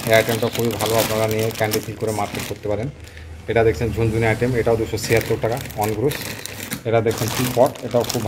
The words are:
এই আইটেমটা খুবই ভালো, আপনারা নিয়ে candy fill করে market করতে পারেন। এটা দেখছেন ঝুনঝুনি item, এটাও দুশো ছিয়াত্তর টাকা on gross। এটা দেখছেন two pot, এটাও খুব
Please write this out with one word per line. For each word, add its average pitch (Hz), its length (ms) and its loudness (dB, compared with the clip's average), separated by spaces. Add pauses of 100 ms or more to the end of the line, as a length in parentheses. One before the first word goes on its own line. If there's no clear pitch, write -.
এই 113 100 2
আইটেমটা 110 380 2
খুবই 117 240 0
ভালো, 107 140 0 (100)
আপনারা 110 300 0
নিয়ে 110 140 0 (120)
candy 107 240 2
fill 104 180 -10
করে 110 180 -2
market 101 300 -4
করতে 104 220 -8
পারেন। 104 160 -4 (640)
এটা 113 180 6
দেখছেন 113 280 2
ঝুনঝুনি 113 360 2
item, 120 280 2
এটাও 113 220 4
দুশো 110 240 -4
ছিয়াত্তর 113 380 2
টাকা 117 140 0 (240)
on 104 160 2
gross। 135 200 0 (680)
এটা 113 200 4
দেখছেন 110 280 0
two 127 80 0 (120)
pot, 123 160 6 (160)
এটাও 117 240 2
খুব 120 160 0